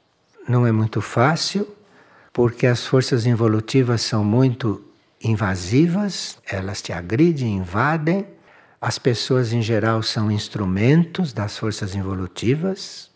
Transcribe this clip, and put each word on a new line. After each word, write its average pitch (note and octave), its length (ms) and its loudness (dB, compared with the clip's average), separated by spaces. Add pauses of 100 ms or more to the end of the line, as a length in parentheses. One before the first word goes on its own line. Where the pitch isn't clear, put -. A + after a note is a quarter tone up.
(460)
Não A#2+ 200 4
é A2+ 60 4
muito A2 280 0
fácil, D#3+ 680 0 (720)
porque A#2+ 300 2
as B2 180 0
forças B2 400 2
involutivas A#2 760 2
são G#2+ 220 -2
muito A#2 580 2 (400)
invasivas, A2+ 1300 0
elas G2 340 -6
te - 120 -10
agridem, A2+ 640 0
invadem. D3+ 680 0 (560)
As - 160 -4
pessoas, B2 560 0
em A#2+ 80 0
geral, A2 440 0
são A2 260 -2
instrumentos A2+ 1000 0
das G#2 260 -6
forças G2+ 380 -4
involutivas, G2+ 1200 -4